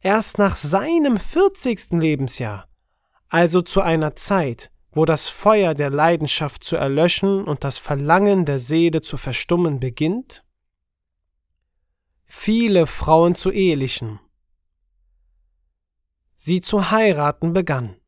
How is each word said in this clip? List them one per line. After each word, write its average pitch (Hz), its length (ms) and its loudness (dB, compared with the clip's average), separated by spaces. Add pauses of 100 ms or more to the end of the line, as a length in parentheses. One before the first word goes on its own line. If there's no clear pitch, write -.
Erst 208 360 0
nach 202 180 2
seinem 254 600 0
vierzigsten 262 800 0
Lebensjahr, 135 680 -2 (640)
also 170 320 2
zu 196 200 0
einer 160 340 0
Zeit, 156 560 -2 (200)
wo 156 140 2
das 160 240 0
Feuer 202 440 2
der 143 180 -2
Leidenschaft 151 720 0
zu - 120 -2
erlöschen 170 720 0
und 147 180 -6
das 139 140 -4
Verlangen 180 680 2
der 143 160 -2
Seele 160 420 0
zu - 140 -10
verstummen 147 640 -2
beginnt, 156 640 -6 (1800)
viele 208 640 0
Frauen 170 480 2
zu - 160 -2
ehelichen, 135 680 -2 (2250)
sie 180 260 -2
zu 196 300 0
heiraten 170 640 0
begann 135 420 -2 (120)